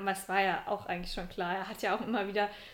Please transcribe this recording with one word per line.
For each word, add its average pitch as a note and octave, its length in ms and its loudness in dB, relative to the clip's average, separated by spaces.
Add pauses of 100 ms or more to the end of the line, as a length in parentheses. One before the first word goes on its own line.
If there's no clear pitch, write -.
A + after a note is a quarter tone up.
was F#3+ 240 0
war F#3+ 120 4
ja F3+ 260 4
auch G#3 180 -2
eigentlich F3+ 280 -2
schon F3+ 160 -4
klar, F3+ 260 0
er F#3 120 -2
hat G#3 140 -8
ja G3+ 140 4
auch A3 120 -2
immer G#3+ 200 2
wieder G3+ 200 2 (260)